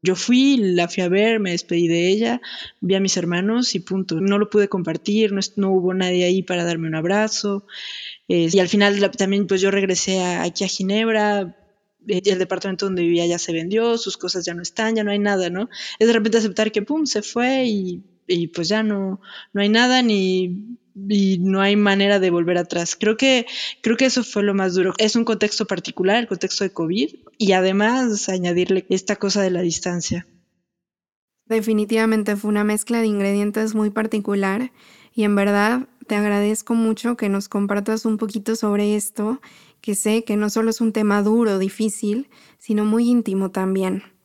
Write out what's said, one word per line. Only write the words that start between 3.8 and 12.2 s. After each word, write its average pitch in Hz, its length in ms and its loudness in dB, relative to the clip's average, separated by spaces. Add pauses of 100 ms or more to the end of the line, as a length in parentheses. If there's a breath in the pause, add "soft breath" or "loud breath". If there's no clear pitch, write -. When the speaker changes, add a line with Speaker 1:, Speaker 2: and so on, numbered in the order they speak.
Speaker 1:
No 196 160 2
lo 208 140 0
pude 208 180 2
compartir, 196 640 0
no 196 60 -2
est-, - 180 -6
no 196 140 0
hubo 185 240 2
nadie 180 300 2
ahí 180 180 2
para 180 220 -2
darme 170 240 -2
un 160 80 -4
abrazo. 202 720 -2 (600 loud breath)
Eh, 170 260 2
y 190 60 4
al 180 100 2
final 202 320 2
la, - 120 2
también, 196 340 0
pues, 190 140 0
yo 196 100 2
regresé 190 500 0
a, 175 220 -2
aquí 180 220 -4
a 185 40 -4
Ginebra, 208 880 -2 (520)
eh, 185 160 0